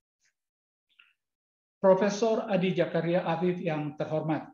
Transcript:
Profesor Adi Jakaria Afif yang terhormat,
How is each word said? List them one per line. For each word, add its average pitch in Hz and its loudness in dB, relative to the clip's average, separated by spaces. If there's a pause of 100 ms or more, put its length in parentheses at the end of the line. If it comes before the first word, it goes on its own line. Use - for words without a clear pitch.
(1800)
Profesor 208 4
Adi 185 0
Jakaria 170 0
Afif 175 -2
yang 151 -4
terhormat, 156 -4